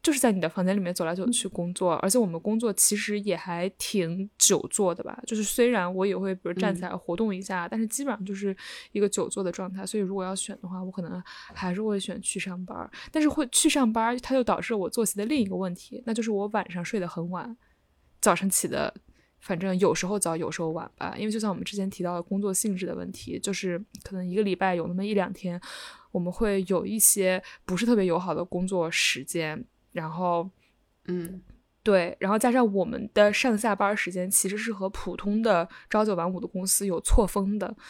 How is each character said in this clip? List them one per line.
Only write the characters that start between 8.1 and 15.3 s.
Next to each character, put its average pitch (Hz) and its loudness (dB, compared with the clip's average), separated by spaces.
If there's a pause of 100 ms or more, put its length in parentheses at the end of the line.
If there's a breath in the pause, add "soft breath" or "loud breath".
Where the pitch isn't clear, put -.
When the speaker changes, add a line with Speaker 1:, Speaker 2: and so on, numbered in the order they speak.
Speaker 1:
上 202 -8
就 196 -6
是 196 -2 (360 loud breath)
一 202 0
个 208 4
久 202 0
坐 196 -4
的 175 -2
状 185 -6
态， 190 -8
所 214 -4
以 - 0
如 190 -2
果 190 -2
要 185 -4
选 196 -8
的 185 -10
话， 185 -6
我 185 -8
可 185 -8
能 180 -8
还 - -6
是 202 -4
会 208 0
选 185 -6
去 - -4
上 185 -8
班。 87 -10 (200 loud breath)
但 311 2
是 302 6
会 277 0
去 - 4
上 262 4
班， 226 2
它 - -2
就 262 4
导 214 2
致 175 -4
我 196 0
作 233 0
息 202 -2
的 208 -2
另 294 2